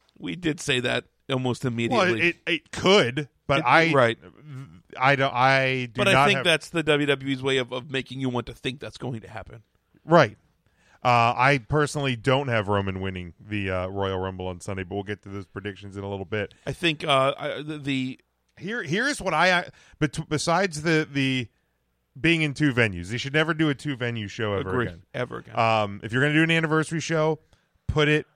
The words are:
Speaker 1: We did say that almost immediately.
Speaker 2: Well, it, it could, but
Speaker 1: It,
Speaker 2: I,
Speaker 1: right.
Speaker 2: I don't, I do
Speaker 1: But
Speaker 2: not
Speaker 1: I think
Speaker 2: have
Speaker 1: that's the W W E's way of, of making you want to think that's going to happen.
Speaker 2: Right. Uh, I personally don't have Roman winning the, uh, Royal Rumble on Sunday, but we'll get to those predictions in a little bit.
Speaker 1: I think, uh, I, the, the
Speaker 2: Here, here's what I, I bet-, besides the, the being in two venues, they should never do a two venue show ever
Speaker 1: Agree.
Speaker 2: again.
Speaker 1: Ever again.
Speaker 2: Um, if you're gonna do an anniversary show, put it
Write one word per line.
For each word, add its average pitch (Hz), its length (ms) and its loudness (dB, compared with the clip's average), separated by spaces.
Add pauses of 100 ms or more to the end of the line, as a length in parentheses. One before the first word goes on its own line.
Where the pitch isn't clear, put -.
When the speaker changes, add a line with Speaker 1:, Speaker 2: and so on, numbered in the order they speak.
(180)
Speaker 1:
We 175 180 -8
did 165 240 -4
say 127 200 0
that 123 240 -2 (260)
almost 127 340 -2
immediately. 127 480 0
Speaker 2:
Well, 135 80 -2
it, 170 160 0 (100)
it 165 260 -6
could, 151 560 2 (180)
but 139 140 2
Speaker 1:
It, - 60 -2
Speaker 2:
I, 160 260 6
Speaker 1:
right. 120 260 4 (800)
Speaker 2:
I 135 180 4
don't, 135 160 2
I 131 600 2
do - 120 0
Speaker 1:
But - 0 -
Speaker 2:
not 190 120 6
Speaker 1:
I 143 100 6
think 202 120 4
Speaker 2:
have 123 60 -2
Speaker 1:
that's 160 260 2
the 170 120 -2
W 147 240 4
W 135 260 0
E's 131 100 -4
way 135 160 0
of, 120 140 -4
of 127 180 -8
making 131 300 -6
you 131 80 0
want 120 180 -2
to 120 80 -14
think 135 260 -8
that's 107 180 -12
going 120 220 -8
to 95 80 -18
happen. 107 340 -16 (420)
Speaker 2:
Right. 151 320 4 (640)
Uh, 120 340 4
I 135 320 4
personally 143 480 -2
don't 131 320 2
have 110 200 0
Roman 98 320 0
winning 92 400 -8
the, 101 300 -6
uh, 92 160 -2
Royal 95 320 -4
Rumble 92 300 -6
on 90 120 -10
Sunday, 95 220 -8
but 92 140 -10
we'll 101 80 -4
get 101 180 -10
to - 80 -18
those 98 160 -12
predictions 98 500 -12
in 98 80 -8
a 101 60 -8
little 98 160 -6
bit. 101 260 -6 (140)
Speaker 1:
I 139 60 -6
think, 160 320 -4
uh, 139 340 2
I, 139 240 -8
the, 151 160 -10
the 131 420 -4 (380)
Speaker 2:
Here, 220 240 -8
here's 214 380 -2
what 185 140 -4
I, 175 260 4
I - 80 -8 (300)
bet-, 151 300 -4
besides 165 540 0
the, 160 280 2
the 135 380 0 (720)
being 160 220 2
in 151 120 0
two 147 200 2
venues, 95 340 0
they 113 100 -6
should 135 140 -8
never 156 220 2
do 156 160 0
a 139 40 0
two 143 220 -8
venue 117 320 -4
show 104 260 -2
ever 95 140 -2
Speaker 1:
Agree. 117 200 -2
Speaker 2:
again. 85 140 -16 (120)
Speaker 1:
Ever 123 240 -6
again. 117 200 -12
Speaker 2:
Um, 107 440 2
if 107 100 -10
you're 127 100 2
gonna 147 120 2
do 156 80 4
an 165 80 2
anniversary 160 500 0
show, 156 380 -2 (480)
put 147 220 2
it 151 280 2